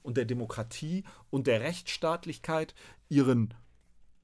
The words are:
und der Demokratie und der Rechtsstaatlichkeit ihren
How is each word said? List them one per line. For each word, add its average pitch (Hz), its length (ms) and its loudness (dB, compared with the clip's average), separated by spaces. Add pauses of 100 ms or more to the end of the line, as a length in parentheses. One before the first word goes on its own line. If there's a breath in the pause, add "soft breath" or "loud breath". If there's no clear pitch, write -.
und 117 140 -4
der 123 80 2
Demokratie 120 800 -4 (280 loud breath)
und 135 180 0
der 113 140 4
Rechtsstaatlichkeit 165 1160 -4 (320 loud breath)
ihren 127 460 4 (680)